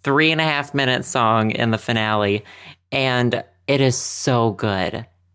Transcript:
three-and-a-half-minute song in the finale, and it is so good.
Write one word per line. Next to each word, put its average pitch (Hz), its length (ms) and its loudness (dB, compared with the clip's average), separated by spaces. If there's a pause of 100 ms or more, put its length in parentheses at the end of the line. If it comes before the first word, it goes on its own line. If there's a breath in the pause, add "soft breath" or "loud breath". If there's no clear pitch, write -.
three-and-a-half-minute 143 1000 0
song 110 460 2
in 117 200 0
the 110 80 0
finale, 107 640 0 (480 loud breath)
and 123 520 0 (220)
it 139 160 2
is 131 160 2
so 117 540 0
good. 95 540 -4 (300)